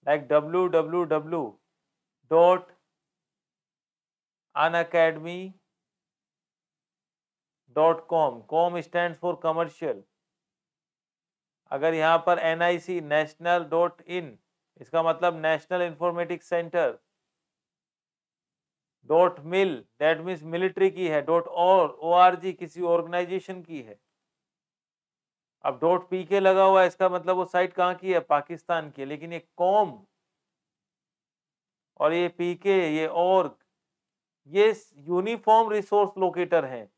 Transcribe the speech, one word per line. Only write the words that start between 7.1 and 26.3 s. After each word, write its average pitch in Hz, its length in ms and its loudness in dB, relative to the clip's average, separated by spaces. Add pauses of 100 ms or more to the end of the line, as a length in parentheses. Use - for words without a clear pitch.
डॉट 165 320 2
कॉम, 143 360 -2
com 175 380 -2
stands 175 380 -4
for 175 220 -4
commercial। 160 600 -4 (1700)
अगर 151 220 -2
यहाँ 165 340 2
पर 175 140 2
एनआईसी, 175 640 -2
नेशनल 156 640 -2
डॉट 170 320 0
इन, 170 360 -12 (440)
इसका 165 220 -2
मतलब 165 380 0
नेशनल 160 400 -2
इन्फॉर्मेटिक्स 170 680 -6
सेंटर, 170 480 -2 (2000)
डॉट 175 320 2
मिल, 170 420 -2 (180)
that 160 240 0
means 175 200 -10
मिलिट्री 185 460 0
की 180 160 -4
है, 151 160 0
डॉट 170 240 0
और, 175 440 4
ओआरजी 180 640 2
किसी 170 280 -14
ऑर्गेनाइजेशन 175 800 -2
की 160 200 -16
है। 107 180 -20 (1600)
अब 139 160 -4
डॉट 180 300 0
पीके 185 300 -2